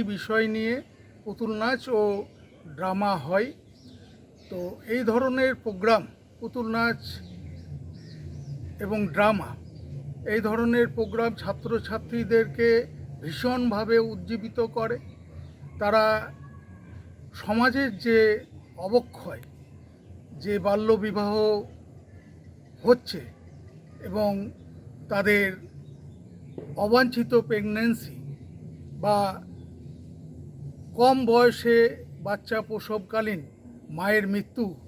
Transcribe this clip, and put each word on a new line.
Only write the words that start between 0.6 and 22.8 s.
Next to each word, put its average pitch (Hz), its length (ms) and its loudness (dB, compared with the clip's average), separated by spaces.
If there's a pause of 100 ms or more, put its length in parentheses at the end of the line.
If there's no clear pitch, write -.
পুতুল 220 380 -6
নাচ 247 240 0 (180)
ও - 20 4 (720)
ড্রামা 190 420 0
হয়। 180 320 0 (960)
তো 185 140 -10 (280)
এই 247 160 0
ধরনের 254 480 2 (120)
প্রোগ্রাম, 214 380 4 (340)
পুতুল 233 360 -6
নাচ 226 280 0 (1800)
এবং 208 180 -2 (100)
ড্রামা, 202 420 4 (760)
এই 220 140 2
ধরনের 233 480 4
প্রোগ্রাম 226 460 -2
ছাত্রছাত্রীদেরকে 226 1300 0 (520)
ভীষণভাবে 226 760 0 (140)
উজ্জীবিত 208 480 -6 (160)
করে। 226 220 -2 (800)
তারা 214 260 4 (1300)
সমাজের 247 640 2
যে 226 200 4 (600)
অবক্ষয়, 196 640 -6 (1000)
যে 202 180 -2
বাল্যবিবাহ 208 760 2 (1500)